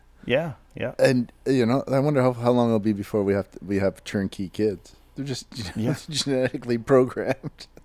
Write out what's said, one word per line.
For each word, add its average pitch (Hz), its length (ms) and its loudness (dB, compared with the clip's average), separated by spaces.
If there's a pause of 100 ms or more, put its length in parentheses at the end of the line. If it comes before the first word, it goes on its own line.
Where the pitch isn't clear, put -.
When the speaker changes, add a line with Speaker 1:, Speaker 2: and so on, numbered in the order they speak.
(240)
Speaker 1:
Yeah, 143 280 0 (220)
yeah. - 240 -8
Speaker 2:
And, 131 320 2 (160)
you 127 200 4
know, 127 200 0
I 135 140 0
wonder 143 220 2
how, 127 100 4
how 120 200 2
long 120 160 4
it'll 113 120 2
be 104 140 0
before 101 280 -2
we 98 120 2
have 98 180 -2
to, - 120 -20
we 98 140 0
have 95 260 0
turnkey 95 440 -4
kids. 104 480 -4 (180)
They're 139 120 -8
just, 131 240 -8
<laughs> - 80 -18
you 110 60 -8
know, 107 260 -4
Speaker 1:
Yeah. 131 60 -2 (120)
Speaker 2:
genetically 127 680 -2
programmed. 123 880 0 (180)